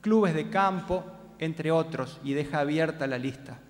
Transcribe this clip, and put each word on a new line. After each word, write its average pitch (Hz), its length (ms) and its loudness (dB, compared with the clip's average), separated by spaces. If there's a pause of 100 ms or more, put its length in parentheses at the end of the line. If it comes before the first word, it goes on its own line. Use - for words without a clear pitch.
clubes 214 320 4
de 156 160 -2
campo, 185 560 0 (360)
entre 160 320 0
otros, 160 500 0
y 139 120 -2
deja 147 260 0
abierta 156 480 0
la 127 100 -2
lista. 127 400 -8 (120)